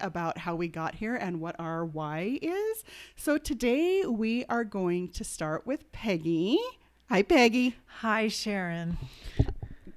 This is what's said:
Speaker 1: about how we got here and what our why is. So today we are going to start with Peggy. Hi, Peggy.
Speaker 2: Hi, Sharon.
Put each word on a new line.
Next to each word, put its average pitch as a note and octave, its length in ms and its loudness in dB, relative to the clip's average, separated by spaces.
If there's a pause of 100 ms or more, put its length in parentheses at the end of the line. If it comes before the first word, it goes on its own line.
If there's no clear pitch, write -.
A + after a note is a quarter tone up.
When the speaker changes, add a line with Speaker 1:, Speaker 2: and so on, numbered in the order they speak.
Speaker 1:
about E3+ 360 -2
how F3+ 160 -4
we E3+ 140 -2
got E3 280 -6
here A3+ 200 -4
and F3+ 240 -4
what E3 200 -6
our E3 260 -4
why D#3 560 -4
is. G#4 420 -2 (320)
So D4+ 220 0
today D4+ 680 2
we A3+ 440 0
are A#3 160 0
going F3+ 460 0
to - 120 -8
start D#3+ 420 -4
with C4+ 280 -4
Peggy. F3 680 2 (500)
Hi, G3+ 140 6
Peggy. B3 540 6 (220)
Speaker 2:
Hi, A3 280 2
Sharon. F3 720 -2 (1000)